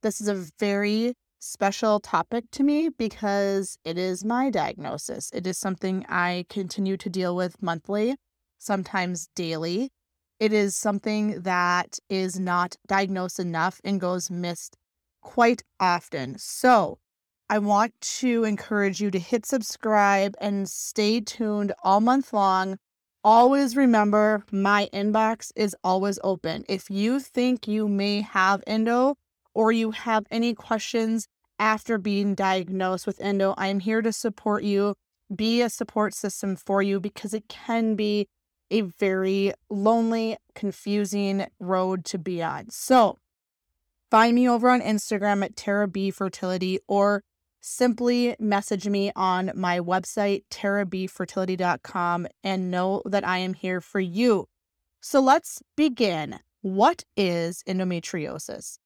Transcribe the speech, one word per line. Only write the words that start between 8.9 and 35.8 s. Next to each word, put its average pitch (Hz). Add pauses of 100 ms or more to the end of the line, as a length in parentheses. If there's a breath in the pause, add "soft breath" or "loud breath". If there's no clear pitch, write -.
daily. 170 (520)
It 214
is 208
something 208
that 180 (120)
is 185
not 180 (120)
diagnosed 190
enough 175
and 196
goes 180
missed 175 (460)
quite 233 (160)
often. 160
So 220 (500)
I 214
want 208
to 240
encourage 202
you 202
to 190
hit 214
subscribe 202
and 202
stay 220
tuned 208 (140)
all 196
month 254
long. 190 (440)
Always 247
remember, 214
my 202
inbox 220
is 208 (120)
always 190
open. 170
If 190
you 220
think 254
you 214
may 202
have 196
endo 240 (400)
or 220
you 226
have 220
any 233
questions 226 (300)
after 220
being 202
diagnosed 190
with 196
endo, 196
I 196
am 196
here 220
to 220
support 208
you. 202 (420)
Be 226
a 240
support 214